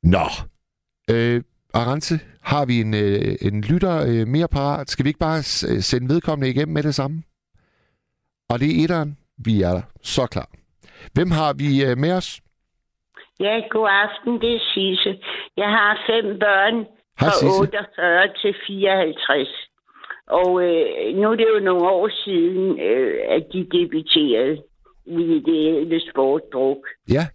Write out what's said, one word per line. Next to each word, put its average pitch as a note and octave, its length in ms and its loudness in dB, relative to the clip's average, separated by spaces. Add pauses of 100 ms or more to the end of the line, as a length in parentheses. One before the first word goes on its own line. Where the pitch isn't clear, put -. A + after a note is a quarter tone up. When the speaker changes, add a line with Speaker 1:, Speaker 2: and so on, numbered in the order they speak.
Speaker 1:
Nå. E2+ 220 4 (840)
Øh, A#2+ 320 2 (300)
Arantxe, C3+ 460 0 (220)
har C#3+ 240 0
vi A#2+ 160 2
en, G#2+ 120 0
øh, G2+ 480 0
en G#2 200 -2
lytter, E3+ 340 0 (140)
øh, A2+ 180 2
mere D#3 200 0
parat? C#3+ 420 -2
Skal - 160 -2
vi C#3+ 40 2
ikke D3+ 100 -4
bare D#3+ 240 0
s-, - 280 -4
øh, A2+ 80 0
sende B2+ 340 0
vedkommende D3 360 -2
igennem D3 240 -2
med D3+ 100 -2
det D3 120 0
samme? D3+ 280 -4 (1300)
Og A#2+ 100 -2
det C#3 80 0
er D#3+ 160 2
etteren. D#3+ 340 -2 (280)
Vi G#2+ 160 2
er F2+ 200 0 (200)
så - 300 -2
klar. E2+ 180 -8 (640)
Hvem E3+ 180 2
har D#3 220 0
vi, C#3 160 -2 (160)
øh, B2 120 0
med D3+ 160 0
os? - 280 -6 (1000)
Speaker 2:
Ja, G#3+ 300 0
god A3 180 0 (160)
aften. G#3+ 380 -4
Det A#3 140 0
er A3+ 40 -2 (140)
Sisse. F#3+ 380 0 (460)
Jeg G#3 120 0
har G#3 380 2
fem G#3+ 320 0
børn G3+ 360 4
Speaker 1:
Hej, A3+ 100 -4 (340)
Speaker 2:
fra G#3+ 120 4
Speaker 1:
Sisse. F#3+ 300 4
Speaker 2:
otteogfyrre F#3 680 2 (140)
til G3+ 140 0 (120)
fireoghalvtreds. F#3+ 840 0 (720)
Og, F3+ 360 2
øh, D#3+ 520 0
nu G#3 160 2
er A3+ 40 2
det A3+ 200 2
jo G#3+ 40 2
nogle F#3 300 2
år F#3+ 200 2 (160)
siden, F#3 540 0
øh, G#2+ 340 0 (220)
at - 80 0 (100)
de F#3 180 -4
debuterede D#3 880 0 (440)
i D#3+ 840 0
det E3 120 -2 (100)
sport C3+ 300 0 (120)
druk. C3+ 300 0 (260)
Speaker 1:
Ja. C3+ 140 2 (120)